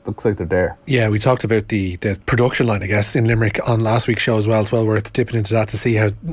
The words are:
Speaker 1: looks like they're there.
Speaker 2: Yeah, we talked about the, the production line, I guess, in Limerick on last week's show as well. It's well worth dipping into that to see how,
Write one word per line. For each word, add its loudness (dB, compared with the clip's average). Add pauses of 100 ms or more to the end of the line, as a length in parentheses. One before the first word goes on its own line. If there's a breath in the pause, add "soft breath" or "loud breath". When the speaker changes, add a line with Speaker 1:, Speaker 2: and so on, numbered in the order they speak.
Speaker 1:
looks -8
like 0
they're -4
there. 0 (100)
Speaker 2:
Yeah, 2
we 0
talked 0
about 0
the, -2
the -2
production 2
line, 0
I -6
guess, 0
in 2
Limerick 0
on 2
last 0
week's 0
show 2
as 0
well. 2
It's -2
well 2
worth 0
dipping 0
into 0
that 2
to -6
see 0
how, 2 (240)